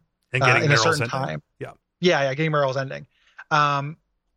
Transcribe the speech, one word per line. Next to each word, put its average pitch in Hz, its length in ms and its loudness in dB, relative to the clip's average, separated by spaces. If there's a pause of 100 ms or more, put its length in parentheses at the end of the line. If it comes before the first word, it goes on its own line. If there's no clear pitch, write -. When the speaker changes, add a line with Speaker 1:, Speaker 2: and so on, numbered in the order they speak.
(320)
Speaker 1:
And 131 120 0
Speaker 2:
uh, - 20 4
Speaker 1:
getting 127 200 4
Speaker 2:
in 147 60 2
a 143 40 6
Speaker 1:
Meryl's - 80 4
Speaker 2:
certain - 200 2
Speaker 1:
ending. 117 60 -4
Speaker 2:
time. 143 320 -6 (180)
Speaker 1:
Yeah. 127 120 -12 (280)
Speaker 2:
Yeah, 170 240 2
yeah, 135 120 -2
getting 156 160 -2
Meryl's 139 260 0
ending. 143 300 -8 (440)
Um, 147 460 0 (400)